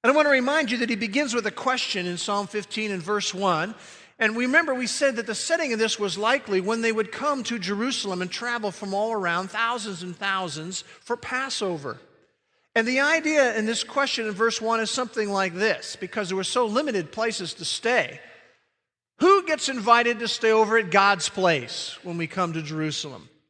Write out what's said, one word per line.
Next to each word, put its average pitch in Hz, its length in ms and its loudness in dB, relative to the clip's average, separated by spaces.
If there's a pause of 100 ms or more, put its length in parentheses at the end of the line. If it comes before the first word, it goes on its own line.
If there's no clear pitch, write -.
And 240 80 6
I 285 40 4
want 302 100 6
to 294 60 4
remind 269 400 2
you 247 60 -2
that 233 120 -2
he 233 60 0
begins 233 400 -2
with 220 100 -2
a 208 60 -2
question 226 560 -2
in 175 100 -4
Psalm 202 300 -2
fifteen 214 420 -6
and 185 140 -4
verse 202 280 -2
one. 185 440 0 (420)
And 220 200 0
remember, 269 380 2
we 247 100 -4
said 269 300 0
that 226 100 -4
the 226 80 -6
setting 330 400 0
of 214 60 -2
this 220 180 0
was 196 180 -2
likely 208 460 2
when 226 200 -2
they 226 100 2
would 220 200 -2
come 277 340 -2
to 233 120 -4
Jerusalem 202 640 -4
and 180 80 -4
travel 233 400 -4
from 196 240 -8
all 214 180 0
around, 185 380 0
thousands 214 540 -4
and 180 120 -10
thousands, 185 680 -4 (160)
for 233 180 -6
Passover. 196 800 -4 (760)
And 226 120 4
the 254 120 2
idea 302 580 4
in 214 80 0
this 220 180 -2
question 254 440 -2
in 208 60 -4
verse 220 280 0
one 226 180 0
is 214 120 -2
something 220 400 -2
like 190 240 0
this, 196 440 -2
because 190 280 -4
there 190 100 -2
were 190 60 -2
so 247 240 0
limited 214 440 0
places 220 440 -4
to 160 100 -12
stay. 170 540 0 (1000)
Who 370 260 8
gets 311 220 -2
invited 240 500 4
to 233 80 -4
stay - 240 2
over 220 260 6
at 196 140 2
God's 196 360 6
place 160 760 0
when 170 140 -6
we 165 100 -4
come 175 260 -2
to 160 80 -4
Jerusalem? 151 680 -6 (220)